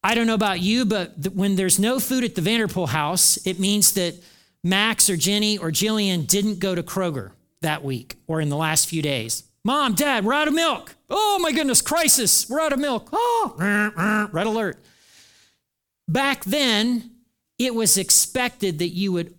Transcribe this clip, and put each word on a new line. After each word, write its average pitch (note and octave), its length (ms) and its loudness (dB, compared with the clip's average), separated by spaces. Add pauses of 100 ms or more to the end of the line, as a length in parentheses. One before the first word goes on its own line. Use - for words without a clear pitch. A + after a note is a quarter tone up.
I G#3 120 2
don't A#3 120 2
know A3+ 80 2
about G3 260 0
you, A3 240 2
but F#3 380 -2
th-, F#3+ 120 -6
when G3 220 2
there's F#3 220 2
no A#3 200 2
food B3+ 240 0
at A#3+ 120 -2
the F3 80 -2
Vanderpool F#3+ 460 0
house, D#3 580 2
it F#3 120 -4
means G3 360 2
that F3 200 -2 (480)
Max G#3 460 2
or F#3 80 0
Jenny G#3 420 0
or E3 120 -4
Jillian G3 560 0
didn't G3+ 320 0
go F#3+ 160 -2
to E3+ 80 -4
Kroger E3 480 -4 (320)
that D3+ 200 -2
week C3+ 340 -8 (100)
or D#3+ 140 -2
in D3 100 0
the C#3+ 60 -2
last D#3 320 0
few E3 120 -2
days. C3 440 -4 (200)
"Mom, C4 300 2
Dad, B3 300 0
we're A#3 100 0
out D4+ 140 2
of C#4+ 60 0
milk. D#4+ 400 -2 (140)
Oh G4+ 320 2
my E4 120 0
goodness, C#4 280 2
crisis, D4 720 2
we're C#4+ 100 0
out D#4 120 0
of C4+ 60 0
milk. C4+ 340 -2
Oh, G#3 1200 0
red F3 140 0
alert." G#3+ 320 -2 (1300)
Back C4+ 380 0
then, A#3 680 0 (480)
it B3 160 0
was A3+ 220 2
expected G3 840 0
that F3 80 -2
you F#3 240 -2
would F3 260 -4